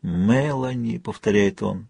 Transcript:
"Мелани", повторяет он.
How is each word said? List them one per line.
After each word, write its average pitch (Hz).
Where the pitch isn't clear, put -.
"Мелани", 120
повторяет 101
он. 98